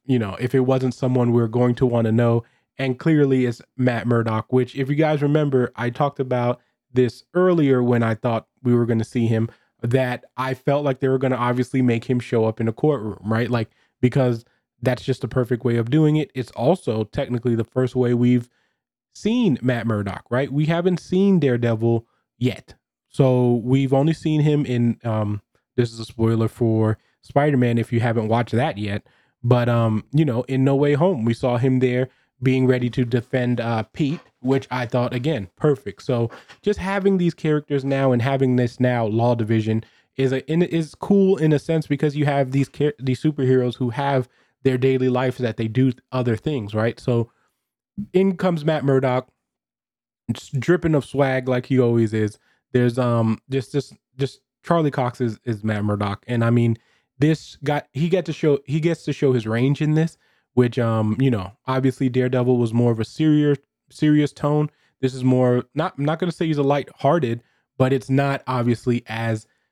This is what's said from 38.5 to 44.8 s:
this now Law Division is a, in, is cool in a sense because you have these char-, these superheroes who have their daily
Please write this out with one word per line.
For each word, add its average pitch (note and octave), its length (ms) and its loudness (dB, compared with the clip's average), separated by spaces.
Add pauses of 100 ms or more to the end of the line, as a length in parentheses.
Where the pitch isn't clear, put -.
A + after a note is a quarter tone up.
this B2 220 0
now B2 280 0
Law A2+ 280 2
Division A2 500 0 (320)
is C3 160 0
a, C3 180 -4
in, E3 120 2
is E3 320 -4
cool G3 420 2
in D#3 160 2
a D3 60 4
sense D#3+ 280 -2
because C#3+ 300 -2
you D3 100 0
have C#3 260 0
these C3+ 160 0
char-, D3 300 -2
these C3 220 -4
superheroes C3 560 0
who B2 140 -4
have C#3 380 -2 (340)
their C3 160 0
daily C3 300 2